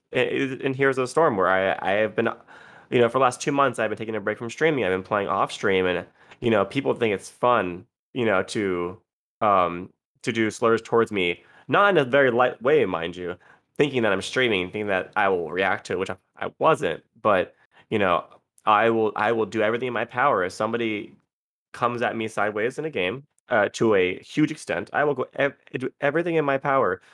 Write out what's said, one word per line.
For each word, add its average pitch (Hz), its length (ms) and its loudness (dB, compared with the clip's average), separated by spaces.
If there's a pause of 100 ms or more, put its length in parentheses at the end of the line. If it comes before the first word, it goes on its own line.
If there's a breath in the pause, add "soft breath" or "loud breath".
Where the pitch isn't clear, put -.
(140)
i-, 135 60 0
i-, 131 420 -2
in 135 140 -2
Heroes 135 240 2
of 131 40 2
the 123 40 -2
Storm 156 280 2
where 92 140 4
I, 95 320 2
I 95 120 0
have 104 220 0
been, 113 140 0 (640 loud breath)
you 127 100 4
know, 117 80 6
for 123 80 -2
the 135 60 4
last 123 180 0
two 151 100 -4
months, 139 280 0
I've 110 100 0
been 104 80 -6
taking 110 180 -6
a 104 60 -6
break 107 160 -4
from 117 140 -8
streaming. 156 320 0
I've 92 80 2
been 92 100 0
playing 101 260 -2
off 98 240 0
stream, 95 360 2
and, 90 180 -2 (360 loud breath)
you 120 100 0
know, 101 140 4
people 135 280 -2
think 110 220 -2
it's - 140 -10
fun, 104 560 0 (280)
you 123 120 -2
know, 95 180 2
to, 92 580 -4 (400)
um, 90 480 2 (320)
to 131 100 -4
do 110 200 0
slurs 113 320 2
towards 113 280 0
me, 90 320 -2 (240 soft breath)
not 190 220 4
in 190 80 2
a 143 80 4
very 135 240 4
light 120 320 0
way, 135 240 4
mind 85 300 -4
you, 90 200 -8 (420 soft breath)
thinking 131 260 0
that 104 100 2
I'm 95 80 0
streaming, 107 460 0
thinking 104 200 -6
that 95 280 -2
I 101 120 2
will 87 240 0
react 95 360 -2
to 107 60 -4
it, 90 60 -2
which 92 120 -4
I, 92 60 -12 (200)
I 95 220 -8
wasn't. 120 440 0 (180)
But, 95 340 0 (340 soft breath)
you 113 80 0
know, 90 280 2 (400)
I 107 260 4
will, 110 240 0
I 104 160 0
will 110 160 0
do 107 160 -2
everything 120 240 -2
in 120 60 -6
my 113 120 -4
power. 123 380 0
If 92 100 -4
somebody 110 640 -4 (560)
comes 120 300 -2
at 104 120 -2
me 110 120 -4
sideways 107 500 -2
in 151 80 -6
a 160 60 -8
game, 110 320 -2 (260)
uh, 104 240 2
to 110 220 2
a 92 240 2
huge 151 320 -2
extent, 95 420 -8
I 135 100 0
will 147 120 0
go 123 100 -4 (120)
ev-, 139 180 -2 (240)
do 131 100 -6 (120)
everything 165 340 0
in 156 100 2
my 135 140 0
power 131 420 0 (120)